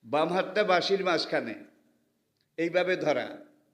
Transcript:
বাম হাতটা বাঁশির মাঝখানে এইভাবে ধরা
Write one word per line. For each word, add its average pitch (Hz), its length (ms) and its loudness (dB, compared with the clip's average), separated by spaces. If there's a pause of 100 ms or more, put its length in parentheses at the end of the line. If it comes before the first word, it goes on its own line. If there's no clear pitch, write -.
বাম 147 240 0
হাতটা 185 340 0
বাঁশির 185 400 2
মাঝখানে 151 600 -2 (920)
এইভাবে 175 380 0
ধরা 139 500 -2 (280)